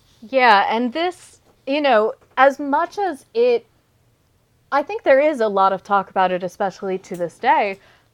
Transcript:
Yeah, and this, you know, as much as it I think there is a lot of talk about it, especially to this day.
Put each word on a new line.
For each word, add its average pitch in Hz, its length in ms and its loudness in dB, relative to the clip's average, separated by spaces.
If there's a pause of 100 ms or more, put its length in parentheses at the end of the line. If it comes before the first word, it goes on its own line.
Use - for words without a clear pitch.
(200)
Yeah, 233 480 4
and 233 240 -2
this, 339 480 -8 (260)
you 277 140 -2
know, 220 340 2 (220)
as 269 220 2
much 294 400 -4
as 359 340 -6
it 240 320 0 (1080)
I 277 120 0
think 415 200 -10
there 277 180 4
is 302 200 0
a 220 80 0
lot 190 240 2
of 190 100 -8
talk 196 280 -2
about 185 200 0
it, 180 120 -4
especially 190 560 -6
to 185 180 -12
this 175 220 -8
day. 226 400 0 (360)